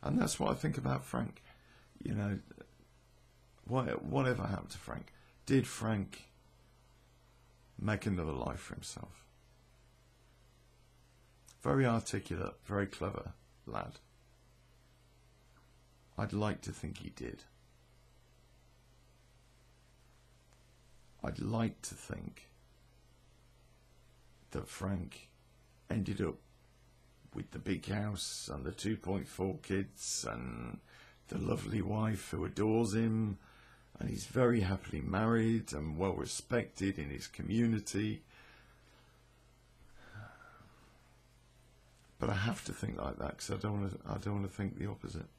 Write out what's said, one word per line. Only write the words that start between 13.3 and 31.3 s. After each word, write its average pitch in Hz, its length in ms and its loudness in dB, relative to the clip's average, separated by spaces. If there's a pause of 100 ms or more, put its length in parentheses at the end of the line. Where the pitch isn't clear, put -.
lad. 52 280 -6 (2250)
I'd 104 140 0
like 104 300 2
to 95 100 -6
think - 280 -6
he - 100 -8
did. - 340 -8 (3750)
I'd - 160 -2
like 113 420 2
to - 140 -8
think - 540 -8 (2000)
that - 180 -4
Frank - 600 -4 (600)
ended 104 320 0
up 85 140 0 (960)
with - 180 -6
the - 80 -8
big 92 280 -2
house 104 680 -2
and 69 100 -6
the 76 80 -2
two 107 240 0
point 92 320 -2
four 92 360 0
kids - 680 -2
and 58 480 -6 (500)
the - 120 -4